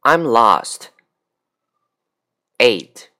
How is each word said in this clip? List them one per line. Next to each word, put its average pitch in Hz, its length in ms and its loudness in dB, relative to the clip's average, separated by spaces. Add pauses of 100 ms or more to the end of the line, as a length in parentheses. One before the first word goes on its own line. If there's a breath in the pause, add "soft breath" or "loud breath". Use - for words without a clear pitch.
I'm 165 220 -2
lost. 113 640 -2 (1700)
Eight. 110 500 -2 (100)